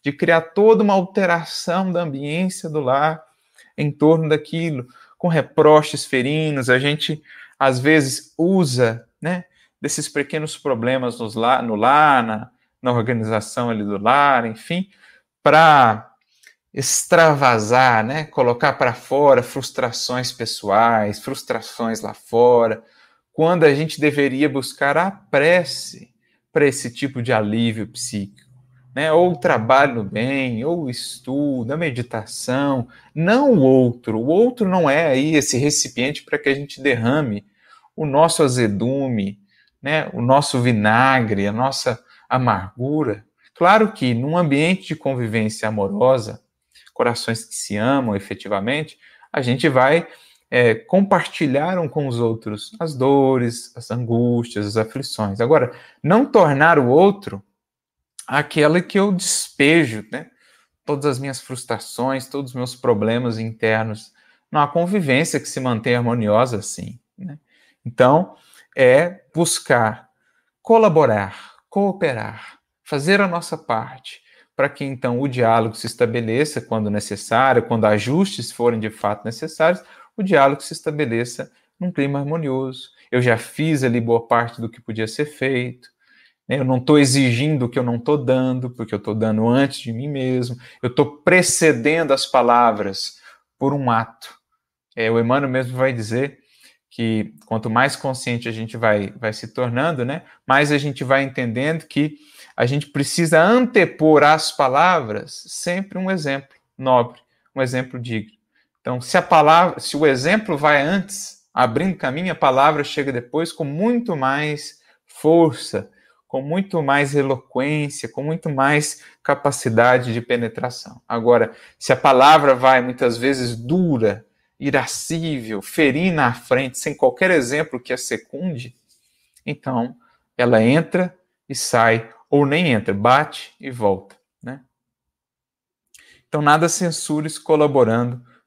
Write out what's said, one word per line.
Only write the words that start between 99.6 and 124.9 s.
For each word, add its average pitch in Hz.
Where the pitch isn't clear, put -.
né, 143
mais 143
a 147
gente 139
vai 135
entendendo 131
que 151
a 120
gente 143
precisa 156
antepor 180
às 156
palavras 139
sempre 185
um 185
exemplo 143
nobre, 127
um 135
exemplo 127
digno. 113
Então, 123
se -
a 175
palavra, 160
se -
o 147
exemplo 156
vai 147
antes, -
abrindo 139
caminho, 156
a -
palavra 143
chega 139
depois 151
com 160
muito 214
mais 147
força, -
com 135
muito 170
mais 139
eloquência, 143
com -
muito 160
mais 147
capacidade 123
de 117
penetração. 120
Agora, 113
se -
a 123
palavra 139
vai 127
muitas 123
vezes 123
dura, 123
irascível, 135